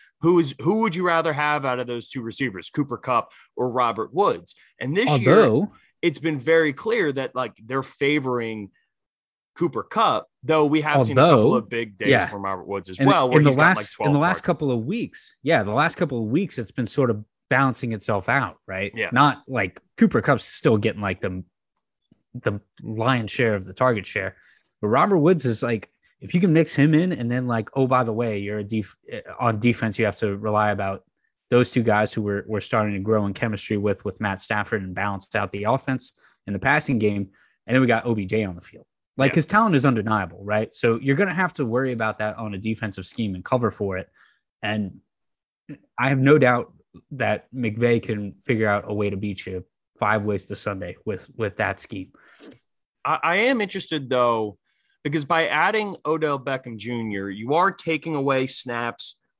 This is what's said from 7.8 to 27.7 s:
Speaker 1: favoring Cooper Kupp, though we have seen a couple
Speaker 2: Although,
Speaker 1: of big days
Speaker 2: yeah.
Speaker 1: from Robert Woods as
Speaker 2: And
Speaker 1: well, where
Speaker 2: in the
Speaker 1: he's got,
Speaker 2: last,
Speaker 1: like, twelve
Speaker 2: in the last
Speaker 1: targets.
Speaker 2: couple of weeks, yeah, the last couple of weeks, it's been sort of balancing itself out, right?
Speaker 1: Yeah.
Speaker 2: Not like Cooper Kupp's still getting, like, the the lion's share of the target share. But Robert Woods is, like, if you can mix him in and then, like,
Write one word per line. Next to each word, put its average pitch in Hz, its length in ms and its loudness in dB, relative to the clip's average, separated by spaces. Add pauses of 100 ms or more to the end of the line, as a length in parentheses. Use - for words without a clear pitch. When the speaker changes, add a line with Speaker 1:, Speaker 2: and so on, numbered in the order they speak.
Speaker 1:
favoring 123 840 -2 (840)
Cooper 139 280 -2
Kupp, 165 420 0 (160)
though 156 220 4
we 151 160 2
have 147 240 4
seen 107 140 2
a - 20 8
couple 151 180 8
Speaker 2:
Although, 120 160 6
Speaker 1:
of 120 140 -2
big 117 280 -6
days 107 120 0
Speaker 2:
yeah. 113 180 4
Speaker 1:
from 101 160 -8
Robert 98 240 -6
Woods 98 220 -6
as 92 100 -10
Speaker 2:
And 139 80 2
Speaker 1:
well, 143 220 4
where 135 100 6
Speaker 2:
in 151 60 8
the 143 60 8
Speaker 1:
he's 127 60 4
got, 147 60 4
Speaker 2:
last, 180 140 6
Speaker 1:
like, - 140 -6
twelve - 180 -4
Speaker 2:
in 143 60 2
the 143 40 4
last 156 80 4
Speaker 1:
targets. - 200 -2
Speaker 2:
couple 151 260 0
of 113 140 -2
weeks, - 560 -8
yeah, 139 200 2
the 101 100 -4
last 151 240 0
couple 135 260 -2
of 107 80 -4
weeks, 156 280 -2
it's 113 140 -8
been 123 140 -4
sort 127 240 0
of 107 120 -4 (280)
balancing 131 420 0
itself 101 360 -4
out, 117 280 -2 (100)
right? 98 280 -6
Speaker 1:
Yeah. 107 180 -4
Speaker 2:
Not 135 340 2
like 107 340 -4 (180)
Cooper 170 240 4
Kupp's 135 220 0
still 117 340 2
getting, 104 240 -2
like, 95 180 -4
the 92 240 -6 (920)
the 107 260 -6 (220)
lion's 113 480 -2
share 113 240 0
of 95 100 -6
the 95 80 -14
target 117 340 0
share. 95 300 -6 (440)
But 107 80 -2
Robert 170 300 2
Woods 156 260 2
is, 117 180 -2
like, 117 280 -4 (300)
if - 140 -6
you 175 60 2
can 180 120 4
mix 156 220 2
him 151 200 4
in 175 180 2
and 120 180 -4
then, 127 160 -2
like, 113 280 -2